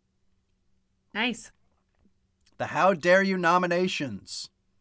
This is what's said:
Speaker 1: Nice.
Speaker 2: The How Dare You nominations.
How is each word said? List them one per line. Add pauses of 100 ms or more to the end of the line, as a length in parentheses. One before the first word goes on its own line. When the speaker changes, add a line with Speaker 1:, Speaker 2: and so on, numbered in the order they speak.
(1120)
Speaker 1:
Nice. (1040)
Speaker 2:
The
How
Dare
You
nominations. (320)